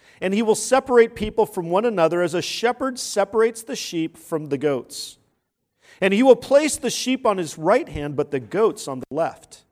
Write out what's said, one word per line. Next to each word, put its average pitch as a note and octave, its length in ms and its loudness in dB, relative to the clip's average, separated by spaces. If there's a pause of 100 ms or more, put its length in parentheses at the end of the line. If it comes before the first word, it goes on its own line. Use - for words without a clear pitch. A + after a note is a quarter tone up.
(200)
and F#3+ 120 -2
he G#3 100 2
will G#3+ 120 2
separate A#3+ 640 4
people G#3+ 300 -2
from E3+ 220 -6
one F#3+ 160 0
another F3 380 2
as E3 100 0
a F3 80 -2
shepherd B3 560 -4
separates A3 680 -2
the C#4 100 -10
sheep D#3+ 420 -6
from D#3 340 -8
the C#3 80 -2
goats. - 600 -6 (840)
And G3 140 2
he A3 80 4
will C4 140 8
place C#4+ 400 2
the A#3+ 140 -4
sheep C4 360 -2
on G3+ 120 2
his D#3+ 200 -8
right G#3 300 2
hand, D3 260 -8
but C#3+ 160 -2
the C#3 80 -2
goats E3 480 -2
on C3 140 -8
the A#2 100 -12
left. - 600 -8